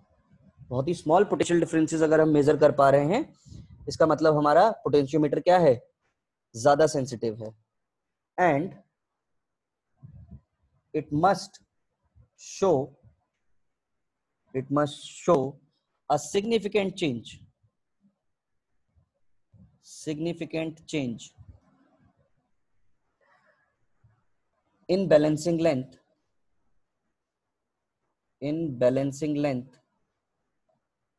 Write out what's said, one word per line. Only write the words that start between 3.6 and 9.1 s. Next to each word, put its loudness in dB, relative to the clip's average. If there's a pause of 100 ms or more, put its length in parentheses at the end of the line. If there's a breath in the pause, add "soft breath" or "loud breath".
इसका 2
मतलब 2
हमारा 4
पोटेंशियोमीटर 0
क्या 4
है? 2 (640)
ज्यादा 4
सेंसिटिव -6
है। -14 (840)
And 0 (2250)